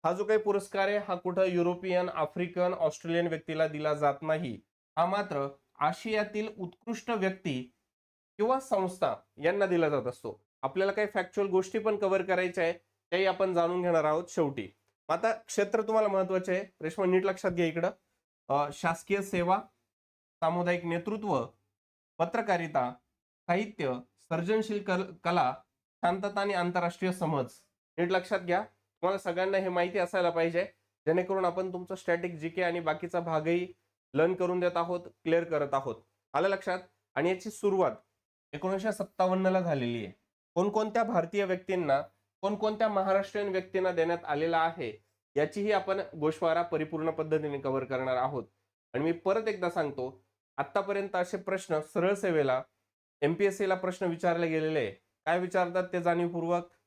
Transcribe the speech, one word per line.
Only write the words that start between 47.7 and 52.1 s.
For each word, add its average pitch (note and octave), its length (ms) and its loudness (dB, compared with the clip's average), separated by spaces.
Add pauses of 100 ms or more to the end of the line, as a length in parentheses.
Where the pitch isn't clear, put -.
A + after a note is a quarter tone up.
करणार C3 320 -2
आहोत. C3 280 -2 (500)
आणि C3+ 100 0
मी E3 80 2
परत G3 360 0
एकदा F3+ 220 -2
सांगतो, C#3 540 -4 (340)
आत्तापर्यंत G3 580 -2
असे F3+ 220 -2
प्रश्न F3+ 420 -2
सरळ F3 340 0